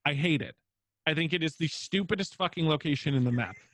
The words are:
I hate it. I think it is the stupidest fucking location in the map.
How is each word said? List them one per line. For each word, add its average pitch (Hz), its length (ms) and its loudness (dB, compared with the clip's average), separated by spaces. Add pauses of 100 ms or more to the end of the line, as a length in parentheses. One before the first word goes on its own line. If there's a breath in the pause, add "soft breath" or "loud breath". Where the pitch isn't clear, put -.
I 147 80 2
hate 151 280 2
it. - 140 -10 (500)
I 160 80 2
think 160 200 0
it 170 100 0
is 156 140 -2
the 165 100 0
stupidest 190 680 -4
fucking 170 300 -2
location 151 480 0
in 127 120 4
the 123 80 2
map. 110 240 -2 (160)